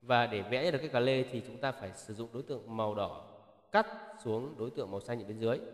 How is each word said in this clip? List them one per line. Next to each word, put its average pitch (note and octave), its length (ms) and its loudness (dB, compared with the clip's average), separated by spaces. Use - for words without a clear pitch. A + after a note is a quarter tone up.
Và A#2+ 260 6
để G#2+ 160 0
vẽ B2 220 0
ra F3 60 4
được D3 80 2
cái D3+ 100 -4
cà B2+ 120 4
lê C3 220 6
thì B2+ 240 -4
chúng A2+ 120 -12
ta C3+ 140 0
phải F#2+ 200 -8
sử - 220 -12
dụng A#2 180 -6
đối B2 100 -6
tượng A2+ 340 -8
màu G#2+ 180 2
đỏ E2+ 300 -2
cắt G#3+ 140 6
xuống A#2+ 340 -2
đối A2+ 120 -4
tượng A2 200 -6
màu G2 100 -4
xanh A#2+ 220 -6
ở G2 60 -10
bên A2 100 -6
dưới. A2+ 220 2